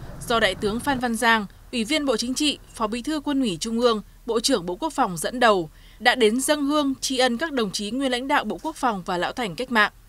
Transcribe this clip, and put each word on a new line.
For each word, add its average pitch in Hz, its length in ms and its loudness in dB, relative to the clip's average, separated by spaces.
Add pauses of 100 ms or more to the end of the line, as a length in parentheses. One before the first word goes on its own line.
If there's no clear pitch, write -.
(280)
do 233 120 2
Đại 190 160 2
tướng 214 240 -2
Phan 269 200 -2
Văn 240 160 -2
Giang, 226 300 2 (260)
Ủy 240 120 -2
viên 294 220 0
Bộ 247 120 2
Chính 240 160 -4
trị, 285 240 0 (160)
Phó 226 140 -4
Bí 233 140 -6
thư 302 180 -4
Quân 277 220 -2
ủy 202 180 -2
Trung 226 200 -4
ương, 233 220 2 (240)
Bộ 226 140 -2
trưởng 226 260 0
Bộ 180 100 -4
Quốc 311 180 -6
phòng 202 240 0
dẫn 208 220 -6
đầu, 202 300 4 (300)
đã 233 160 4
đến 240 260 4
dâng 302 240 0
hương 285 360 2
tri 262 160 -2
ân 240 200 2
các 311 140 -4
đồng 226 200 -2
chí 208 200 -6
nguyên 269 200 -2
lãnh 247 160 -4
đạo 277 160 2
Bộ 185 200 -6
Quốc 311 120 -6
phòng 214 300 -2
và 185 120 -2
lão 170 140 -2
thành 202 240 -6
cách 254 160 -8
mạng. 214 200 4 (180)